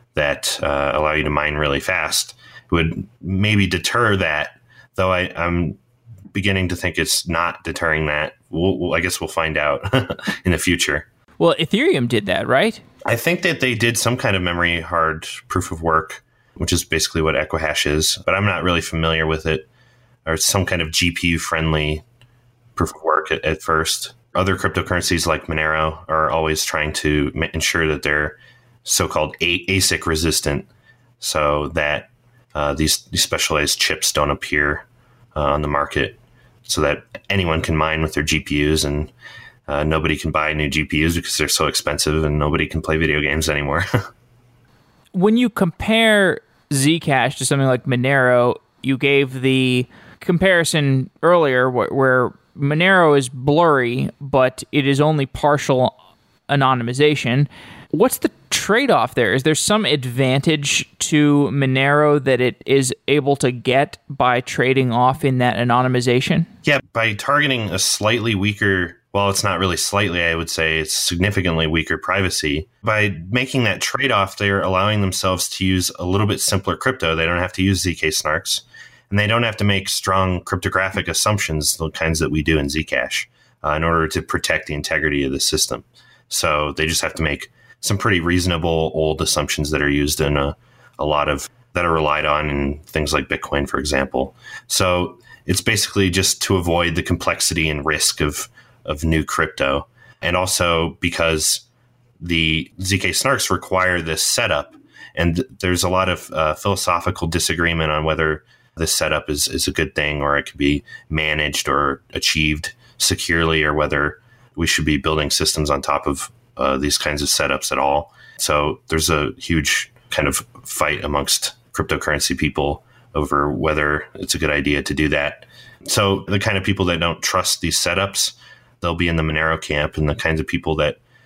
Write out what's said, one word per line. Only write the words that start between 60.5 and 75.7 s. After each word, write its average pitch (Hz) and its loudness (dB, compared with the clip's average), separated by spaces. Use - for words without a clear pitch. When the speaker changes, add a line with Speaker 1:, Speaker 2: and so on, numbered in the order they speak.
Speaker 2:
to 147 4
Monero 139 4
that 131 2
it 123 0
is 135 4
able 139 2
to 135 2
get 127 0
by 127 2
trading 131 2
off 123 2
in 131 2
that 123 2
anonymization? 127 2
Speaker 1:
Yeah, 143 2
by 113 0
targeting 131 0
a 90 -2
slightly 110 0
weaker, 98 0
well, 101 2
it's 98 -2
not 95 0
really 90 2
slightly, 92 0
I 82 2
would 82 -4
say 80 0
it's 78 -4
significantly 87 0
weaker 80 0
privacy. 82 -2
By 107 0
making 127 0
that 95 0
trade-off, 110 0
they're 98 0
allowing 95 2
themselves 92 0
to - -4
use 92 2